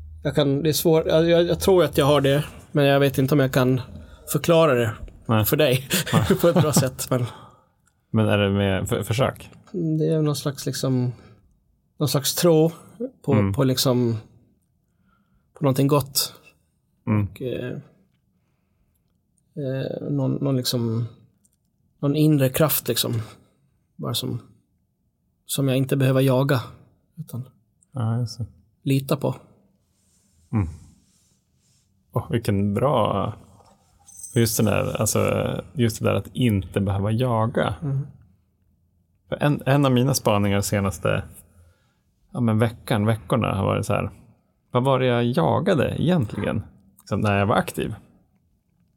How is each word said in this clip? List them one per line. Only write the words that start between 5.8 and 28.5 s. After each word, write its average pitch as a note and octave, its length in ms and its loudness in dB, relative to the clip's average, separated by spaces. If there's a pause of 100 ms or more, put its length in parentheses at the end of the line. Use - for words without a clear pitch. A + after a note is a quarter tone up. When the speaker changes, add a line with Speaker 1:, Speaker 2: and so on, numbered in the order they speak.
Speaker 2:
Nej. C3 120 2 (120)
Speaker 1:
<laughs> - 40 -4
på E3+ 60 4
ett E3+ 140 4
bra D3+ 120 2
sätt. - 360 0
Men A#2+ 160 0 (840)
Speaker 2:
Men A2 160 2
är G#2 100 2
det G2+ 120 4
med, G2 400 0
för, - 140 -2
försök? A2 460 -2 (220)
Speaker 1:
det D#3 360 -2
är D#3+ 140 0
någon D3 140 0
slags, C#3 300 -6
liksom, C3 460 -2 (880)
någon D3 100 0
slags - 260 -2
tro E3 360 4 (540)
på, - 80 0
Speaker 2:
Mm. G2+ 200 2
Speaker 1:
på, C#3 100 0
liksom, B2 540 2 (1400)
på - 60 -6
någonting C#3 240 2
gott. - 460 0 (720)
Speaker 2:
Mm. G#2 200 2
Speaker 1:
Och, - 140 -12
eh, B2+ 300 -6 (1800)
eh, C3+ 560 -6
någon, C3+ 240 -2
någon, C#3 220 -2
liksom, A#2 480 -2 (960)
någon C#3+ 140 0
inre D3+ 340 4
kraft, - 380 0
liksom. A#2 260 -2 (840)
Bara C#3 180 -8
som, B2 280 -6 (1040)
som C#3 220 -4
jag C3 100 0
inte C3+ 180 0
behöver C3+ 260 2
jaga, C3+ 380 2 (580)
utan C3 300 -12 (460)
Speaker 2:
Ja, A#2 260 -2
just A#2+ 180 -6
det. A#2 80 -8 (380)